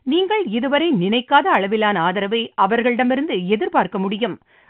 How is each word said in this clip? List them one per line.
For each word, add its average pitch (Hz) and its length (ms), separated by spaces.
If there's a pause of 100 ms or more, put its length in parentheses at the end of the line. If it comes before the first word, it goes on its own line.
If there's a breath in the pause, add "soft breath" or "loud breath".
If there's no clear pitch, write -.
நீங்கள் 370 420
இதுவரை 277 480
நினைக்காத 240 540
அளவிலான 208 540
ஆதரவை 202 540
அவர்களிடமிருந்து 240 920
எதிர்பார்க்க 220 520
முடியும். 196 400 (300 soft breath)